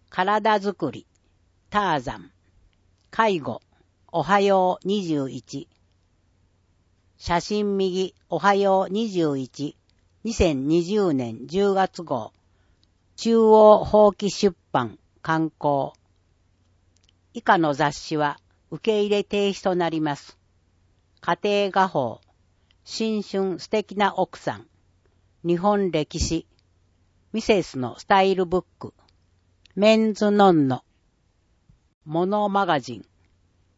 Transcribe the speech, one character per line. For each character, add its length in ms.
体 500
づ 140
く 180
り。 160
タ 240
ー 80
ザ 160
ン。 160
介 280
護。 220
お 120
は 180
よ 420
う 20
二 200
十 240
一。 400
写 220
真 380
右。 360
お 120
は 160
よ 340
う 20
二 180
十 280
一。 400
二 80
千 340
二 160
十 300
年 340
十 260
月 300
号。 300
中 240
央 460
法 260
規 180
出 240
版。 260
刊 280
行。 440
以 80
下 160
の 160
雑 220
誌 220
は 200
受 220
け 80
入 80
れ 160
停 280
止 120
と 120
な 120
り 140
ま 160
す。 200
家 200
庭 280
画 180
報。 320
新 380
春 380
素 100
敵 260
な 220
奥 220
さ 180
ん。 100
日 100
本 320
歴 300
史。 280
ミ 100
セ 200
ス 160
の 220
ス 60
タ 180
イ 100
ル 140
ブ 100
ッ 80
ク。 120
メ 200
ン 200
ズ 160
ノ 200
ン 160
ノ。 160
モ 220
ノ 240
マ 160
ガ 140
ジ 180
ン。 80